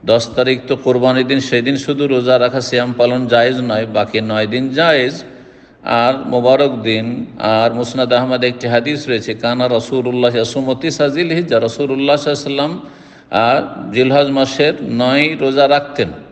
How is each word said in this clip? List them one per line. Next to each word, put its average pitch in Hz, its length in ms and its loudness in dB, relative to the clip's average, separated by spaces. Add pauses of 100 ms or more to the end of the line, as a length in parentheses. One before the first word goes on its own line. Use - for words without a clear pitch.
দশ 117 300 4
তারিখ 127 320 2
তো 139 80 0
কোরবানির 127 500 2
দিন, 135 140 0
সেই 123 220 0
দিন 135 140 0
শুধু 143 300 -2
রোজা 127 320 2
রাখা, 123 220 2
সিয়াম 123 320 -2
পালন 123 340 2
জায়েজ 120 340 4
নয়, 113 260 -2
বাকি 107 340 -2
নয় 110 260 -2
দিন 127 220 -2
জায়েজ। 143 560 0 (580)
আর 120 320 2 (120)
মোবারক 127 460 2
দিন, 113 540 -4 (120)
আর 110 360 2
মুসনাদ 123 380 -2
আহমদ 127 320 2
একটি 123 240 -2
হাদিস 139 400 -2
রয়েছে, 113 260 -2
কানা 123 340 -2
রাসূলুল্লাহ 123 680 0
ইয়াসুমু 131 400 -2
তিসা 147 340 -2
জিলহিজ্জা, 160 520 0
রাসূলুল্লাহ 139 560 0
সাল্লাল্লাহু 139 540 -2
আলাইহি 175 40 -8
ওয়াসাল্লাম, - 280 -14 (300)
আহ, 117 600 0
জিলহজ 131 380 2
মাসের 139 420 0 (100)
নয় 131 580 0
রোজা 139 280 4
রাখতেন। 139 400 0 (240)